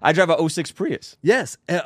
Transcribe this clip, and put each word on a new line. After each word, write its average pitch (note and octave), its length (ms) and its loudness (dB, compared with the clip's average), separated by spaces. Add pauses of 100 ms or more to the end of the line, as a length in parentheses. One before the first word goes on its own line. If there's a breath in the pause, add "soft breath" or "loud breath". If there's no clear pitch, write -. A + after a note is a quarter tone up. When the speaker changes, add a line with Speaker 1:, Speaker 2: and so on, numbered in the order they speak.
Speaker 1:
I D3+ 120 2
drive F3 160 4
a E3 80 4
oh E3 120 2
six D#3+ 220 -6
Prius. - 500 -8
Speaker 2:
Yes, A#3 360 0 (120)
a, F3 160 -2